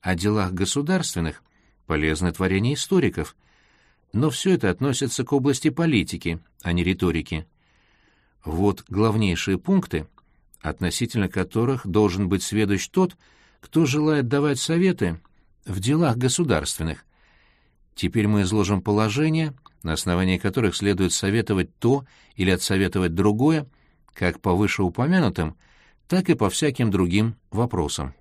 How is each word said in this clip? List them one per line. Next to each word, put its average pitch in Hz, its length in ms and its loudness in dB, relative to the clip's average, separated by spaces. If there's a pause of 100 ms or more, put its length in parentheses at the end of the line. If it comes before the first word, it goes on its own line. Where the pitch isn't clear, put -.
о 92 140 -2
делах 95 380 0
государственных 98 880 -2 (440)
полезно 78 460 0
творение 95 420 0
историков. 135 600 -2 (760)
Но 135 180 0
всё 185 220 0
это 120 180 2
относится 131 540 -2
к - 80 -4
области 139 380 2
политики, 98 680 -2 (240)
а 87 100 -2
не 87 120 0
риторики. 85 640 -2 (1000)
Вот 87 440 -2
главнейшие 101 680 0
пункты, 180 480 -2 (540)
относительно 92 680 -4
которых 113 580 -2
должен 95 420 2
быть 90 140 0
сведущ 101 460 -2
тот, 185 280 0 (440)
кто - 240 0
желает 147 440 2
давать 143 320 0
советы 165 600 0 (440)
в 92 160 -6
делах 135 360 2
государственных. 113 880 -2 (920)
Теперь 107 320 0
мы 104 140 2
изложим 95 400 0
положения, 139 720 0 (280)
на 80 120 -2
основании 90 440 2
которых 101 380 0
следует 95 360 2
советовать 98 680 0
то 131 260 2 (320)
или 92 140 2
отсоветовать 92 640 0
другое, 120 520 2 (480)
как - 260 -2
по 92 140 0
вышеупомянутым, 101 1040 0 (500)
так 185 240 0
и 165 40 6
по 107 140 0
всяким 123 420 0
другим 95 440 2 (160)
вопросам. 80 720 -4